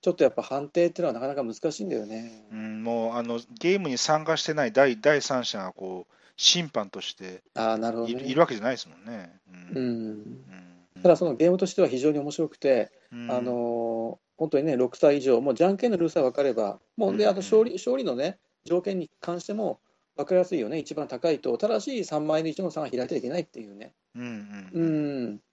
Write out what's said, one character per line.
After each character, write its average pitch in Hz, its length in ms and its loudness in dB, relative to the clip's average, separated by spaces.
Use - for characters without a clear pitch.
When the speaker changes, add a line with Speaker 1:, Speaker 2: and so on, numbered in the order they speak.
Speaker 1:
ち - 80 2
ょ - 20 2
っ 175 40 0
と 147 100 6
や 127 40 8
っ - 40 -4
ぱ 120 80 -2
判 143 260 -6
定 175 200 2
っ 170 40 0
て 175 100 -6
い 175 40 0
う - 20 2
の 127 60 0
は - 0 -
な 113 80 -6
か 131 60 -2
な 143 80 -4
か 131 80 -2
難 117 280 -4
し - 80 -10
い 208 60 -6
ん 185 40 -6
だ 143 60 -2
よ 110 100 -4
ね。 110 460 -12
Speaker 2:
う 110 40 -12
ん、 110 280 -8
も 117 280 -2
う、 - 20 -8
あ 120 100 -4
の、 117 160 -4
ゲ 185 180 2
ー - 20 0
ム 180 80 -4
に 127 100 -2
参 156 280 0
加 160 100 2
し 147 80 -4
て 160 100 -2
な 151 120 0
い 110 80 -4
第、 127 260 4
第 147 220 4
三 127 240 -2
者 - 140 -6
が 92 120 -8
こ 92 380 -10
う、 - 40 -20
審 170 380 2
判 101 160 -2
と 98 100 -12
し - 140 -10
て 92 300 -14
Speaker 1:
あ 113 200 2
ー、 110 40 0
な 113 140 -2
る 113 80 -4
ほ 117 80 -2
ど - 20 -6
ね。 117 40 -2
Speaker 2:
い 127 60 -4
る、 131 80 -8
い 131 60 -2
る 151 80 6
わ 170 60 8
け 127 80 -6
じ 101 60 -8
ゃ - 20 -8
な 123 80 0
い - 20 -2
で 117 40 -6
す - 120 -12
も - 80 -20
ん 98 80 -20
ね。 95 340 -14
う 92 40 -20
ん。 90 220 -10
Speaker 1:
う 131 40 -2
ん。 127 40 -2
Speaker 2:
う 107 1120 -10
ん。 - 20 -18
Speaker 1:
た 180 80 6
だ 165 60 10
そ 175 100 -2
の 147 100 -2
ゲ 156 120 4
ー 175 40 6
ム 185 60 2
と 190 100 0
し - 80 -8
て 196 60 2
は 165 60 6
非 127 120 -2
常 147 120 2
に 147 80 0
面 143 120 -6
白 151 180 -2
く - 80 -20
て、 123 340 2
Speaker 2:
う 117 40 -18
ん。 120 160 -8
Speaker 1:
あ 123 80 0
の、 117 800 -4
本 160 140 -2
当 151 80 2
に 139 60 2
ね、 156 120 0
六 123 200 2
歳 143 240 6
以 - 20 -6
上、 127 200 6
も 139 100 0
う - 20 2
じ 156 100 4
ゃ 185 80 6
ん 202 60 0
け 240 120 2
ん - 20 2
の 196 60 0
ル 170 40 2
ー - 40 4
ル 160 40 2
さ 160 120 0
え - 20 4
分 127 100 2
か 143 100 0
れ 135 100 2
ば、 107 260 -2
も 202 140 2
う 196 60 -2
で、 - 0 -
Speaker 2:
う - 20 -2
ん - 20 4
う 208 40 6
ん。 - 20 6
Speaker 1:
あ 208 60 6
の、 185 40 0
勝 220 260 6
利、 233 100 0
勝 247 240 -2
利 269 60 -2
の 143 120 0
ね、 151 240 -2
条 175 160 2
件 190 160 -4
に 165 140 -6
関 175 200 -6
し - 40 -14
て 202 80 -6
も 208 260 -4
分 139 100 -4
か 190 80 0
り 185 60 8
や 180 60 4
す 180 100 -4
い 151 40 0
よ 110 100 -2
ね。 156 100 -4
一 147 160 -8
番 147 120 -6
高 - 240 -2
い 147 80 0
と、 123 180 0
た 208 100 0
だ 220 120 2
し 233 240 -4
三 151 240 -2
枚 156 140 2
の 160 80 -2
一 156 140 -6
の 165 80 -2
差 156 100 -6
が 135 80 -6
開 123 160 -2
い - 20 -10
て 175 80 -4
は 131 40 0
い - 20 -8
け 123 80 -6
な 160 80 -4
い 175 40 -2
っ 156 40 -6
て - 140 -20
い 107 120 -16
う 98 40 -20
ね。 104 180 -18
Speaker 2:
う 120 40 -12
ん - 20 -8
う 123 40 -8
ん 104 480 -12
う 165 60 -4
ん。 165 40 2
Speaker 1:
う 147 500 -2
ん。 104 60 -14